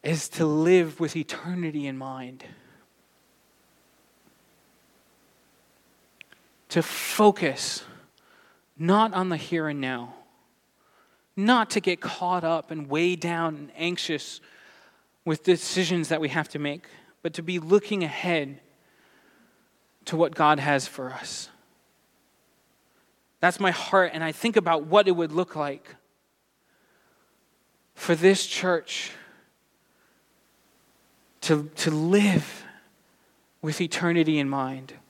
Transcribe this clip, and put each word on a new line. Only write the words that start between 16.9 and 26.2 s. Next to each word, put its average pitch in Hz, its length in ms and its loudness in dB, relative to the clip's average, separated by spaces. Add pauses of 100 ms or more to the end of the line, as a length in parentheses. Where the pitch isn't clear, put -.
but 165 100 -6
to 175 80 -10
be 175 160 -4
looking 190 460 2
ahead 147 560 -2 (1500)
to 165 100 -6
what 160 200 2
God 151 240 6
has 139 280 0
for 127 240 -12
us. - 380 -12 (1900)
That's 175 200 4
my 190 120 4
heart, 180 420 2
and 160 100 -6
I 160 80 -2
think 233 240 -2
about 165 300 2
what 190 220 6
it 185 40 4
would 170 200 0
look 170 240 -4
like 143 400 -8 (2000)